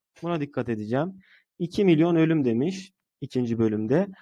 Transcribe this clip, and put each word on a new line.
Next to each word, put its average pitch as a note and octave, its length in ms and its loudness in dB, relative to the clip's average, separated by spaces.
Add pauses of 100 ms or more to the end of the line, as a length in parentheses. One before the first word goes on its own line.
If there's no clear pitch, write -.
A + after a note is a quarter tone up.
(240)
Buna E3+ 180 -4
dikkat C3+ 280 -6
edeceğim. A#2+ 440 -4 (460)
İki F#3 260 -2
milyon E3+ 300 4
ölüm D#3+ 300 2
demiş C#3 460 -2 (300)
ikinci B2 380 -4
bölümde. A2 480 0 (140)